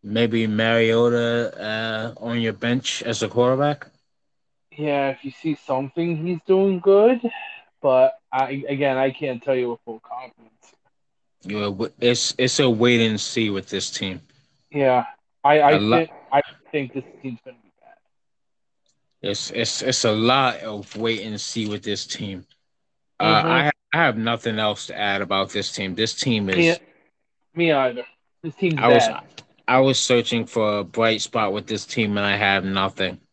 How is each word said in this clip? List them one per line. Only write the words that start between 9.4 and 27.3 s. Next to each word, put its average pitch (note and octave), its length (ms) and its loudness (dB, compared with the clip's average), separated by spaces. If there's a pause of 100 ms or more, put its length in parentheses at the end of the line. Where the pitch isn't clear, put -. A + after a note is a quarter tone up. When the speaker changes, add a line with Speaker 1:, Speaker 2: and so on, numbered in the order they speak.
Speaker 2:
tell C3+ 120 0
you B2 160 -2
with A#2 120 -8
full A2+ 160 -14
confidence. A#2+ 540 -18 (880)
Speaker 1:
Yeah, G#2 220 -6
w-, G2+ 360 -6
it's, A#2+ 380 0
it's B2+ 220 0
a C3+ 100 4
wait A#2 360 4
and G#2+ 140 0
see A2 300 -2
with G2 180 -6
this G2 220 -6
team. F#2 320 -8 (480)
Speaker 2:
Yeah, B2+ 360 2 (380)
I, D3+ 160 6
I C#3+ 120 6
Speaker 1:
A G2+ 80 6
lo- G#2+ 180 2
Speaker 2:
think, E3 140 0 (200)
I C#3+ 100 4 (300)
think C#3 220 -4
this C3 100 -8 (180)
team's B2+ 220 -10
gonna B2 200 -20
be - 80 -20 (100)
bad. - 140 -20 (1300)
Speaker 1:
It's, G2+ 300 -6
it's, - 300 -4
it's B2+ 240 -2
a A2 60 4
lot A#2 480 2
of G2+ 360 -12
wait A2+ 280 -4
and G#2+ 180 -10
see A2 260 -6
with G#2 160 -6
this G2+ 220 -6
team. G2 400 -10 (760)
Uh, - 60 0 (160)
Speaker 2:
Mm-hmm. - 80 0
Speaker 1:
I C3+ 160 2
ha-, D3 60 0 (220)
I C3+ 40 0
have C#3 200 2
nothing A2+ 420 -2
else G#2+ 280 -2
to - 100 -12
add G2+ 240 -2
about F#2+ 280 -2
this - 240 -6
team. F#2+ 200 -6
This A2 200 -2
team G#2+ 360 -2
is F#2 60 0
Speaker 2:
Me, E3+ 200 4 (800)